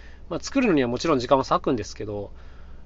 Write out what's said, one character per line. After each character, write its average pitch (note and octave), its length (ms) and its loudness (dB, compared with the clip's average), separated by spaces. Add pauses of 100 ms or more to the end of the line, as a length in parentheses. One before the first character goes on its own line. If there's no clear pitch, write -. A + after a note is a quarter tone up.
(280)
ま E3+ 80 -4
あ、 - 40 -6
作 - 200 0
る B3 80 4
の F3 60 6
に C#3 80 6
は A#2+ 60 4
も B2 100 0
ち E3+ 100 0
ろ D3+ 80 6
ん - 20 2
時 B2 80 -2
間 C#3 100 6
は C3 120 2
割 F3 160 2
く E3 80 2
ん B2 40 4
で G#2 60 -4
す - 140 -10
け A2 80 -8
ど、 G#2 260 -6 (560)